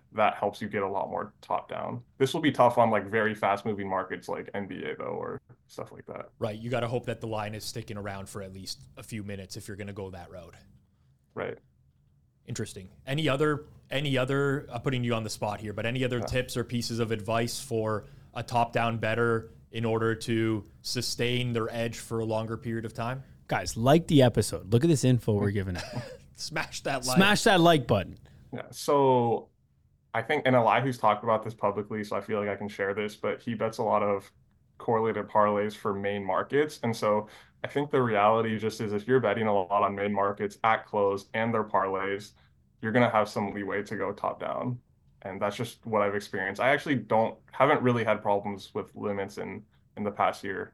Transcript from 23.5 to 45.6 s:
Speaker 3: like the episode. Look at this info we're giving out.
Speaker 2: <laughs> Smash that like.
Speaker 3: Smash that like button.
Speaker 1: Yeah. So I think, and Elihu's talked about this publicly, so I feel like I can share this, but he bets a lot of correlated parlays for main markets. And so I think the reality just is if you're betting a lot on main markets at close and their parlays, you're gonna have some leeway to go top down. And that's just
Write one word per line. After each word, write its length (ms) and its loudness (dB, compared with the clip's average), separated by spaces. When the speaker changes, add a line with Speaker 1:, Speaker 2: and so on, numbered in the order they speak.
Speaker 3:
like 300 6
the 160 10
episode. 500 2
Look 100 6
at 40 6
this 160 4
info 320 4
we're 160 2
giving 260 -2
out. 60 -6
Speaker 2:
<laughs> 280 -20
Smash 440 -8
that 240 -2
like. 120 2
Speaker 3:
Smash 260 6
that 180 8
like 240 8
button. 320 0
Speaker 1:
Yeah. 200 -10
So 760 4
I 120 -2
think, 240 0
and 80 6
Elihu's 420 4
talked 260 2
about 200 2
this 100 -8
publicly, 500 -4
so 120 -6
I 60 -2
feel 180 -4
like 100 -2
I 60 -2
can 120 -8
share 280 -4
this, 200 -4
but 240 -4
he 140 -6
bets 240 -2
a 60 -2
lot 180 2
of 280 -2
correlated 480 0
parlays 480 2
for 180 -4
main 320 -4
markets. 560 0
And 140 -2
so 320 2
I 40 -4
think 240 -2
the 100 4
reality 560 4
just 240 -4
is 100 -4
if 160 -4
you're 120 6
betting 260 2
a 80 2
lot 300 2
on 100 2
main 180 -2
markets 520 -2
at 240 2
close 480 0
and 180 0
their 100 2
parlays, 680 -2
you're 100 -2
gonna 180 4
have 200 2
some 240 -4
leeway 300 -4
to 120 -10
go 160 -4
top 280 -6
down. 400 -4
And 180 -8
that's 140 -2
just 300 -10